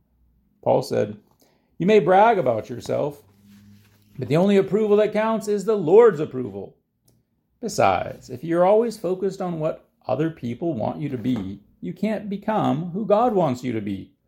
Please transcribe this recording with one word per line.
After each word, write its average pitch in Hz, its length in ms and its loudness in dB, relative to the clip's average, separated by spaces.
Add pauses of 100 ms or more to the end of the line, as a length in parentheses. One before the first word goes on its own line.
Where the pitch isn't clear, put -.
(600)
Paul 131 220 0
said, 110 340 -4 (640)
"You 170 80 0
may 214 120 6
brag 190 380 4
about 120 320 -2
yourself, 123 540 -6 (960)
but 127 80 -6
the 147 100 2
only 196 200 4
approval 208 400 2
that 214 160 2
counts 214 340 -2
is 202 180 -2
the 220 100 0
Lord's 196 440 6
approval." 120 560 -8 (840)
Besides, - 720 0
if 123 140 -12
you're 170 220 2
always 220 320 2
focused 185 440 -6
on 175 180 -6
what - 280 -6 (200)
other 151 240 -2
people 156 420 -6
want 113 260 -4
you 143 100 -6
to 127 80 -6
be, 104 440 -4 (200)
you 175 120 -8
can't 214 360 -4
become 180 600 -2
who 196 140 -6
God 214 300 2
wants 143 280 0
you 123 100 -6
to 110 80 -4
be. 98 320 -10 (140)